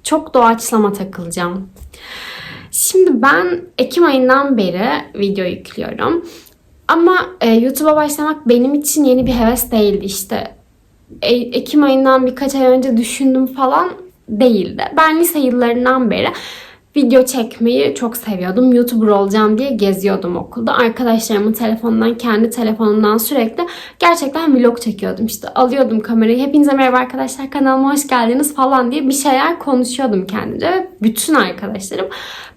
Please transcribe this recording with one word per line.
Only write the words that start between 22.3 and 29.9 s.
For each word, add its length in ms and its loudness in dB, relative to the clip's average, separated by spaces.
telefonumdan 680 0
sürekli 500 -2
gerçekten 560 2
vlog 260 2
çekiyordum. 440 -4
İşte 240 -8
alıyordum 500 0
kamerayı, 400 2
"Hepinize 340 2
merhaba 240 2
arkadaşlar, 540 -6
kanalıma 420 2
hoş 140 -2
geldiniz." 480 0
falan 360 2
diye 160 -2
bir 60 2
şeyler 460 0
konuşuyordum 680 -2